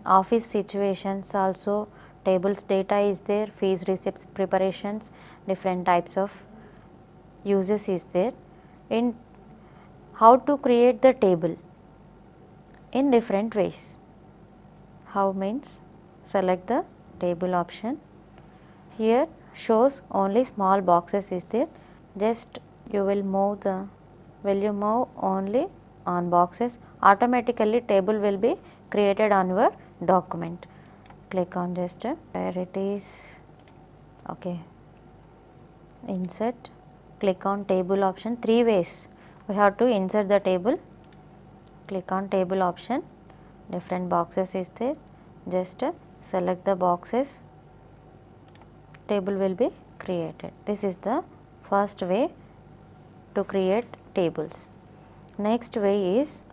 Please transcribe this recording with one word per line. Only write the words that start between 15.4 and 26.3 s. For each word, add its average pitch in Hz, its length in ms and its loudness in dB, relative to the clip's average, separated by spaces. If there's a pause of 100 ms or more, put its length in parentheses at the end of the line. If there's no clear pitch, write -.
select 185 440 -2
the 277 160 0 (360)
table 180 340 -2
option. 214 440 -4 (1000)
Here 226 300 2 (260)
shows 240 480 2 (100)
only 196 340 2
small 196 360 2
boxes 180 520 0
is 180 180 -6
there. 254 160 0 (520)
Just 226 420 -4 (300)
you 202 140 0
will 202 180 0
move 196 380 -2
the, 190 280 -4 (540)
will 202 140 0
you 202 160 -2
move 208 440 -2
only 196 500 -2 (400)
on 175 240 -2